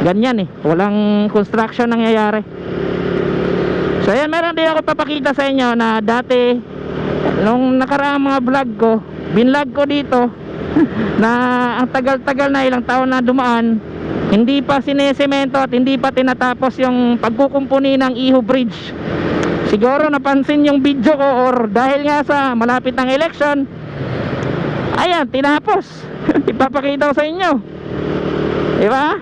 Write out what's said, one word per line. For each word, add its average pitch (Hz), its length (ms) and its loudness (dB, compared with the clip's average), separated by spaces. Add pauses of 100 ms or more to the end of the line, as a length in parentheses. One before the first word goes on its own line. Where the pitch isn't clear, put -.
ganyan 214 380 0
eh. - 40 -12 (140)
Walang 208 640 2
construction 220 640 0
nangyayari. 220 560 2 (1600)
So, 294 80 2
ayan, 302 160 0
meron 339 240 0
din 320 160 2
ako 311 160 2
papakita 294 480 -2
sa 277 80 0
inyo 262 320 2
na 226 240 2
dati, 247 560 2 (880)
nung 254 320 2
nakaraang 277 480 0
mga 277 160 2
vlog 254 300 0 (100)
ko, 226 120 4 (440)
binlog 254 400 2
ko 285 80 2
dito, 269 480 0 (460)
<laughs> 220 440 0
na 226 100 2 (500)
ang 247 80 0
tagal-tagal 269 600 0
na, 269 140 0
ilang 254 200 0
taon 254 260 0
na 262 120 0
dumaan, 233 560 2 (540)
hindi 240 260 4
pa 277 240 0
sinesemento 277 760 0
at 262 140 0
hindi 254 240 2
pa 262 160 0
tinatapos 254 720 0
yung 247 360 2
pagkukumpuni 269 800 0
ng 262 140 0
Iho 262 300 2
Bridge. 240 500 -2 (720)
Siguro 269 400 2
napansin 277 600 2
yung 285 120 4
video 277 360 2
ko 277 120 2 (240)
or 226 160 0
dahil 269 400 0
nga 294 160 0
sa 285 140 0 (180)
malapit 247 400 0
ng 254 160 0
election, 285 560 0 (1300)
ayan, 330 280 0
tinapos. 294 600 0 (340)
<laughs> - 300 0
Ipapakita 277 600 0
ko - 40 0
sa 302 120 0
inyo. 349 240 -2 (1300)
Di 196 80 4
ba? 294 340 0